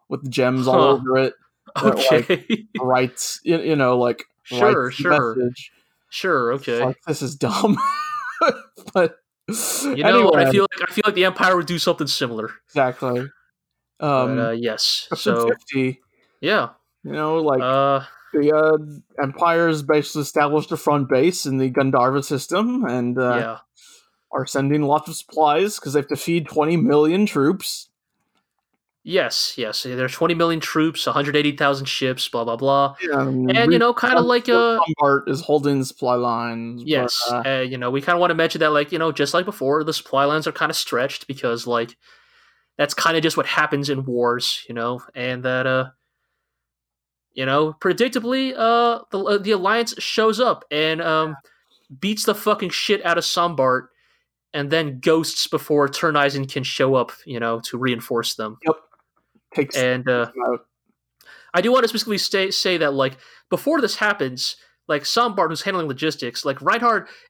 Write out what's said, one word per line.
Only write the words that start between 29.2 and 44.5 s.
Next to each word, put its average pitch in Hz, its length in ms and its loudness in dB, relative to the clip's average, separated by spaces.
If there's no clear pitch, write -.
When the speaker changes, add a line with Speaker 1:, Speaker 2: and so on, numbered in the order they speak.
Speaker 2:
yes. 107 260 -4
There's 127 300 -4
twenty 170 220 2
million 165 240 2
troops, 156 480 0
a 123 40 0
hundred 143 240 0
eighty 147 180 4
thousand 139 340 0
ships, 131 420 -2
blah, 117 140 -4
blah, 117 120 -2
blah. 139 440 2
Speaker 1:
Yeah, 143 280 -2
and 127 280 0
Speaker 2:
And, 220 180 6
you 170 60 6
know, 240 140 4
kinda 247 240 0
Speaker 1:
Sun-, - 100 4
Speaker 2:
like, 247 220 2
uh, 233 320 4
Speaker 1:
Sombart 139 280 2
is 139 120 -2
holding 143 380 2
the 131 60 -2
supply 123 300 -2
lines, 117 800 -4
but, 127 180 0
Speaker 2:
Yes, - 20 -4
Speaker 1:
uh, 120 180 -2
Speaker 2:
uh, 135 220 0
you 127 100 -8
know, 123 140 -4
we 139 100 -2
kinda 175 180 0
wanna 170 160 2
mention 160 240 0
that, 156 120 4
like, 147 200 0
you 170 80 -4
know, 160 120 0
just 143 220 -2
like 180 120 0
before, 156 380 -2
the 156 100 -4
supply 139 320 0
lines 151 220 -2
are 151 40 -4
kinda 156 220 -2
stretched - 540 -4
because, 120 400 -4
like, 117 300 -2
that's 147 160 0
kinda 165 280 0
just 160 160 0
what 143 100 0
happens 147 420 -2
in 135 160 -4
wars, 120 640 -2